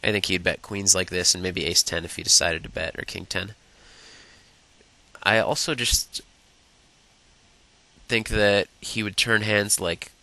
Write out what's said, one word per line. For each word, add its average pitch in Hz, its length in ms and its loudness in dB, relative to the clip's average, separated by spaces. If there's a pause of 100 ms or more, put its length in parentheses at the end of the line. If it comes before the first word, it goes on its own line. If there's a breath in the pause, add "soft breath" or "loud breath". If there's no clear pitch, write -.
I 107 100 0
think 101 140 0
he'd 92 160 0
bet 87 200 -2
queens 98 340 0
like 92 140 -2
this 90 260 0
and 90 80 -8
maybe 87 220 -2
ace 82 180 2
ten 85 220 -4
if - 100 -10
he - 80 -10
decided - 400 2
to - 60 -14
bet, - 280 -6
or - 60 -10
king - 220 -12
ten. 98 280 -6 (1700 loud breath)
I 110 180 4
also 151 360 -2
just - 460 -2 (1900)
think 113 220 0
that 101 380 4 (120)
he - 240 -6
would 101 140 -4
turn 110 240 2
hands 104 400 2
like 85 300 -4 (120)